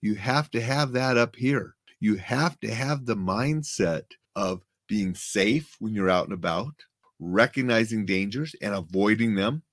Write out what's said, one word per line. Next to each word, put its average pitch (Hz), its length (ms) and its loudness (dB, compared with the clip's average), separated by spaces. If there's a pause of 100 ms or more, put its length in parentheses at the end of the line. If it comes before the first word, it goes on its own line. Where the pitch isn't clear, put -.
You 107 120 0
have 127 380 0
to 120 80 0
have 135 320 0
that 127 240 2
up 117 180 2
here. 123 400 -2 (240)
You 107 160 2
have 131 460 -2
to 110 120 -6
have 135 340 -4
the 113 100 0
mindset 101 880 -2 (320)
of 95 260 -4 (240)
being 95 300 -2
safe 113 640 0
when 110 140 -4
you're 98 140 2
out 90 180 4
and 85 60 -8
about, 90 420 -4 (440)
recognizing 113 880 2
dangers 101 560 -2
and 104 100 -4
avoiding 101 600 2
them 113 280 0 (100)